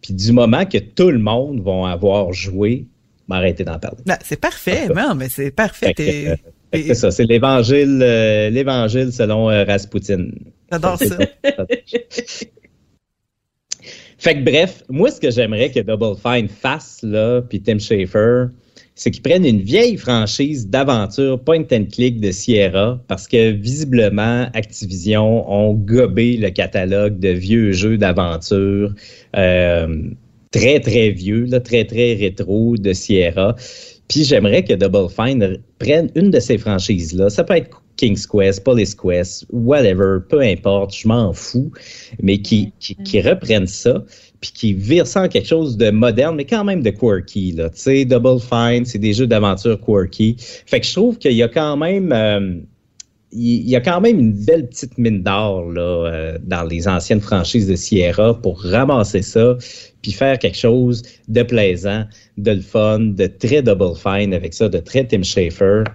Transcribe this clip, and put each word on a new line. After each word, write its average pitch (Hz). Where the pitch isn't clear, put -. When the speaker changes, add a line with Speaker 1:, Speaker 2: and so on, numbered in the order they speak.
Speaker 1:
Puis -
du 98
moment 120
que 190
tout -
le 127
monde 117
va 92
avoir 95
joué, 98
m'arrêter 92
d'en 82
parler. -
Speaker 2:
Ben, 185
c'est -
parfait, 285
Speaker 1:
En 208
tout -
cas. 233
Speaker 2:
non, 214
mais 131
c'est 139
parfait, -
Speaker 1:
Fait 190
que, -
Speaker 2:
t'es, 147
Speaker 1:
euh, 156
fait -
que -
Speaker 2:
t'es 156
Speaker 1:
c'est 131
ça, 98
c'est 120
l'évangile, 131
euh, 110
l'évangile 127
selon, 110
euh, 104
Rasputin. 98
Speaker 2:
J'adore 175
Speaker 1:
Fait -
que 185
Speaker 2:
ça. 175
Speaker 1:
c'est 240
ça. -
Fait 165
que 143
bref, 175
moi, 170
ce -
que 139
j'aimerais 113
que 127
Double 107
Fine 120
fasse, -
là, 113
puis 101
Tim 110
Schafer, 110
c'est -
qu'ils -
prennent 175
une 110
vieille 190
franchise 120
d'aventure 131
point 160
and 110
click 123
de 101
Sierra, 101
parce 92
que 113
visiblement, 117
Activision 107
ont 104
gobé 113
le 104
catalogue 98
de 95
vieux 98
jeux 107
d'aventure, 98
euh, 87
très, 123
très 113
vieux, 101
là, 123
très, 120
très 117
rétro 101
de 98
Sierra. 92
Puis 151
j'aimerais 127
que -
Double 95
Fine 110
prenne 151
une 190
de 143
ces 113
franchises-là. 92
Ça 135
peut 185
être -
King's -
Quest, 95
Police 120
Quest, 90
whatever, 104
peu 151
importe, 98
je -
m'en 110
fous, 131
mais 98
qui, 104
qui, -
qui 98
reprennent 104
ça, 123
puis -
qui 107
virent 123
ça 190
en 185
quelque -
chose 156
de 110
moderne, 120
mais 143
quand 214
même 190
de 110
quirky, 98
là. 82
Tu -
sais, 135
Double 127
Fine, 120
c'est 117
des 104
jeux 127
d'aventure 104
quirky. 110
Fait -
que -
je -
trouve 226
qu'il 143
y 113
a 120
quand 151
même, 180
euh, 104
il, 117
il 123
y 127
a 120
quand 175
même 226
une 110
belle 156
petite -
mine 110
d'or, 98
là, 87
euh, 82
dans 87
les 82
anciennes 98
franchises 98
de 92
Sierra 104
pour 90
ramasser 107
ça, 120
puis 104
faire 135
quelque -
chose 120
de 117
plaisant, 101
de 101
le 98
fun, 107
de 98
très 127
Double 92
Fine 98
avec 90
ça, -
de 87
très 131
Tim 110
Schafer. 95